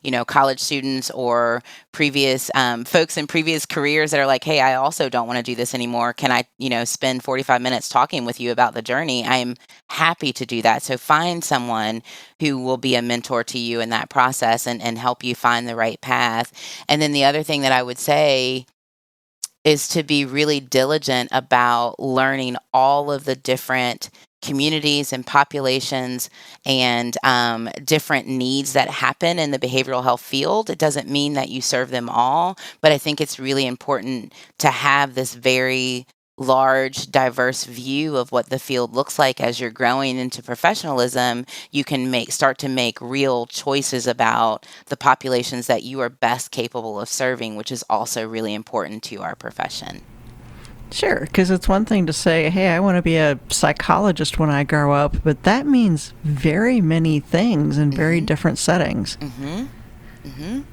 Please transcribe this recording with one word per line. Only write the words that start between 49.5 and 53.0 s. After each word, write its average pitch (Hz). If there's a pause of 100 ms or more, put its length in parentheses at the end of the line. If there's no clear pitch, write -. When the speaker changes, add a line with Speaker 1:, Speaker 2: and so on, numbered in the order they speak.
Speaker 2:
Sure, -
'cause 185
it's 185
one 202
thing 196
to 156
say, 160
"Hey, 190
I 170
wanna 190